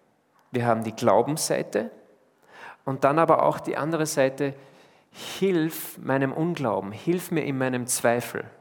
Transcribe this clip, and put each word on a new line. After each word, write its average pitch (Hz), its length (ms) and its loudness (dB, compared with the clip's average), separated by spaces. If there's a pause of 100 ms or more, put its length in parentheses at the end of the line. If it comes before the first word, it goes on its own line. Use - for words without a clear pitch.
(500)
wir 120 160 -2
haben 113 180 2
die 110 100 -6
Glaubensseite 147 960 2 (920)
und 135 200 -2
dann 143 140 4
aber 156 260 4
auch 156 160 2
die - 160 -6
andere 156 300 -2
Seite, 135 480 0 (560)
hilf - 880 -2
meinem 135 340 0
Unglauben, 123 600 -2
hilf 170 380 -4
mir 151 140 -2
in 135 120 -4
meinem 127 300 -2
Zweifel. - 580 -2 (160)